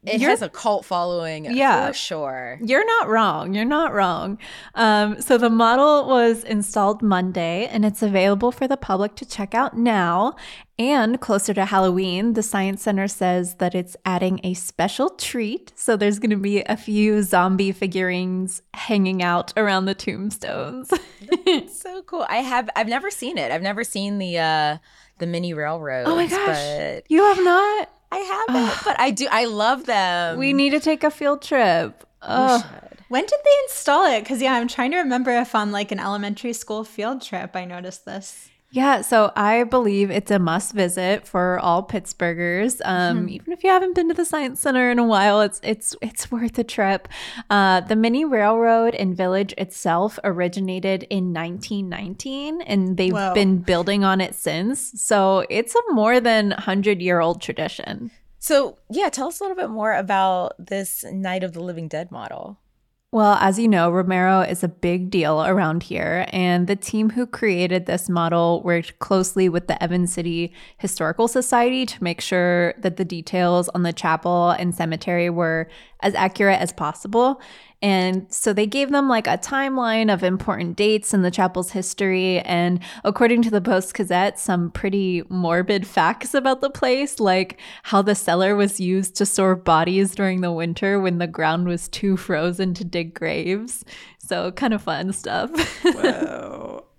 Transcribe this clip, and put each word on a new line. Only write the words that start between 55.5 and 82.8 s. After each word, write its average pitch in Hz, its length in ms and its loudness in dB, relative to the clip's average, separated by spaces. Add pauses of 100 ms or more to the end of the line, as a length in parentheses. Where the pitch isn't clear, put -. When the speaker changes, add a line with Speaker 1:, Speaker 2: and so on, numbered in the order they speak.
Speaker 2:
a 466 200 2
more 233 260 4
than 220 320 2
hundred-year-old 180 880 0
tradition. - 680 -8 (280)
Speaker 1:
So, - 380 0 (140)
yeah, 349 160 0
tell 277 220 -4
us 339 100 -12
a 403 60 -6
little 381 120 -4
bit 370 120 -4
more 220 240 -2
about 190 680 2
this 196 520 -8
Night 190 340 -4
of 175 80 -8
the 165 100 -12
Living 170 240 -8
Dead 160 240 -8
model. - 480 -14 (500)
Speaker 2:
Well, 208 300 6
as 190 180 4
you 226 120 4
know, 175 200 6
Romero 185 520 4
is 180 220 -2
a 180 40 0
big 180 420 -2
deal 156 360 2
around 175 380 2
here, - 500 -4
and 180 340 2
the 196 80 2
team 214 360 0
who 240 140 -2
created 180 600 0
this 175 240 -4
model 170 540 2
worked 170 360 -2
closely 190 480 2
with 175 200 0
the - 140 -2
Evans 175 300 0
City 170 420 -4 (240)
Historical 180 520 -2
Society 254 560 2
to - 180 -8
make 170 160 -4
sure 175 600 2
that 185 180 -2
the 190 80 -2
details 175 640 0
on 180 140 -2
the 170 100 0
chapel 175 580 2
and 175 240 -2
cemetery 175 540 -2
were 165 400 -2 (320)
as 196 140 0
accurate 190 440 2
as 175 140 -4
possible. 233 680 -2 (380)
And 185 540 0
so - 200 0
they 208 120 2
gave 262 240 -2
them, 277 180 2
like, 226 200 2
a 175 100 0
timeline 240 760 0
of 185 120 0
important 180 540 -2
dates 208 360 0
in 196 80 4
the 180 80 2
chapel's 180 420 -2
history. 185 680 -2
And 175 400 0 (240)